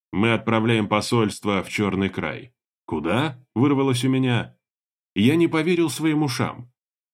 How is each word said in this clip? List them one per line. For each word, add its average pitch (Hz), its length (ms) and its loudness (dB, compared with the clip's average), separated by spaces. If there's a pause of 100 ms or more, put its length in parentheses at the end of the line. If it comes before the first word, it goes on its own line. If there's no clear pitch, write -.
(100)
Мы 110 220 2
отправляем 113 560 0
посольство 104 760 0
в - 60 -12
Черный 98 400 0
край». 82 460 -8 (320)
«Куда?» 98 580 -4 (100)
вырвалось 135 520 2
у - 20 2
меня. 131 480 0 (580)
Я 120 220 4
не 165 120 4
поверил 165 420 0
своим 151 320 0
ушам. 123 500 -4 (420)